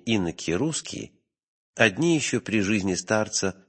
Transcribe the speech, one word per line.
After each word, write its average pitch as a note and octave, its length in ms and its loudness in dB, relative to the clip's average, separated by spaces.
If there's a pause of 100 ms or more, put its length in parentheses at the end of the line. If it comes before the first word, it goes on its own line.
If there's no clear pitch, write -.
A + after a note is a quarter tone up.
иноки F#2 460 0
русские, - 640 -4 (640)
одни C3 400 4
ещё B2+ 280 0
при G#2 180 0
жизни G2 340 0
старца, G#2+ 640 -2 (120)